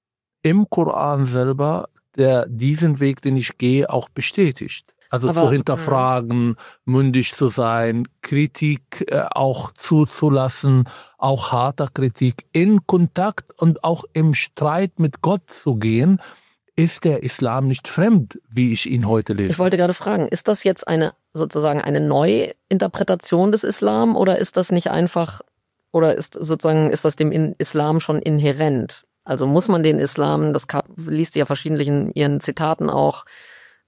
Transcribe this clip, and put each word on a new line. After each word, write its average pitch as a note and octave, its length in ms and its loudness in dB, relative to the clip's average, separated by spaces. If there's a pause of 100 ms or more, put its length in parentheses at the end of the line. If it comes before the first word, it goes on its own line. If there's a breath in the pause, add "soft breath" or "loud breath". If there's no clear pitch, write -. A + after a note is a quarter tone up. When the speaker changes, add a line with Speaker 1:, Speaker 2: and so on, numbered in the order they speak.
(420)
Speaker 1:
im F#3+ 260 2
Koran C#3+ 600 0
selber, C3+ 640 -2 (280)
der C3 320 2
diesen C#3+ 500 0
Weg, C#3 220 0
den C3+ 160 0
ich - 200 -6
gehe, C3 320 2
auch B2+ 200 -4
bestätigt. - 840 -4 (160 soft breath)
Also B2+ 200 -2
Speaker 2:
Aber, E3 140 2
Speaker 1:
zu D3 80 4
hinterfragen, B2+ 960 0
Speaker 2:
mhm. A2+ 80 -2 (280 loud breath)
Speaker 1:
mündig C3 500 0
zu C3+ 140 2
sein, A#2 580 -2 (160)
Kritik, D3 840 -2
äh, - 240 -2
auch C3 400 -2
zuzulassen, C#3 1160 2 (280 loud breath)
auch C3+ 360 -2
harter C3 400 -2
Kritik, B2+ 580 -2
in F#3+ 340 4
Kontakt F3+ 760 -2
und E3 240 2
auch E3 260 -2
im D#3+ 220 2
Streit E3 680 -2
mit D#3 220 -2
Gott - 280 -2
zu - 260 -4
gehen, A#2 440 2 (560 loud breath)
ist E3 300 0
der D3 180 0
Islam C3 440 -2
nicht C3 200 -2
fremd, F3+ 640 2
wie A#2+ 240 0
ich - 160 -4
ihn A#2+ 180 0
heute A2 240 2
lese. G2 200 0
Speaker 2:
Ich D#3+ 80 -4
wollte F3+ 180 2
gerade F3+ 160 2
fragen, F#3+ 340 -2
ist - 220 -4
das G#3 160 -2
jetzt - 240 -2
eine, D#3+ 240 0 (180)
sozusagen D#3 480 -2
eine D3 220 -2
Neuinterpretation F3+ 1500 0
des A3 100 0
Islam A3 540 0
oder F#3 200 2
ist - 200 -4
das F#3 120 0
nicht F3 220 0
einfach, E3+ 480 -2 (540)
oder D#3+ 220 4
ist - 180 -8
sozusagen, D#3 560 0
ist - 160 0
das D3+ 100 0
dem D3+ 160 0
in-, D#3+ 260 0
Islam D3+ 440 0
schon D3+ 180 -2
inhärent? D3 840 0 (180)
Also C3 220 -2
muss D3+ 220 2
man F3 160 2
den D#3 160 2
Islam, D3+ 520 0
das D3 160 -4
ka-, - 160 -4 (140)
liest D#3+ 380 -4
ja D3 100 0
verschiedentlich D3 420 -4
in C#3+ 260 -2
Ihren C#3+ 260 0
Zitaten D#3 500 -4
auch, C#3+ 360 -2 (640 loud breath)